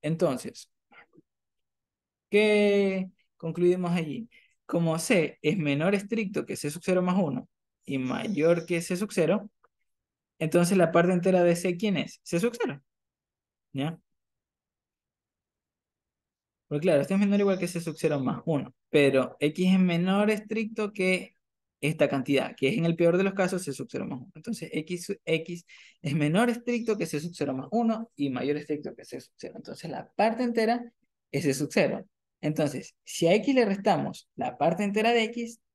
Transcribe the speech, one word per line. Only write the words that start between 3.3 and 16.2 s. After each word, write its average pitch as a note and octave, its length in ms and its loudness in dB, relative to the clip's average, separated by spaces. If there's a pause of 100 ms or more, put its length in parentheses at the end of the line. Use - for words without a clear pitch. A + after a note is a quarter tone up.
concluimos F3 560 0
allí? E3 360 -4 (380)
Como E3 320 0
C E3 420 0
es D3+ 160 0
menor D#3 380 0
estricto G3+ 500 -4
que - 120 -8
C D3 140 -6
sub F3 140 -12
cero F3+ 160 2
más F3+ 160 0
uno D3 320 -2 (360)
y C#3 140 -4
mayor D#3+ 680 0
que E3+ 160 -2
C F3+ 140 -4
sub G#3 160 -4
cero, F#3 360 0 (920)
entonces F3 360 2
la F3 140 4
parte F3 220 4
entera F3+ 320 4
de E3+ 120 4
C, F3 200 -2
¿quién G3 200 0
es? - 280 -6
C E3+ 160 -2
sub A#3 200 0
cero. A3+ 220 -4 (920)
¿Ya? D3+ 260 -6 (2750)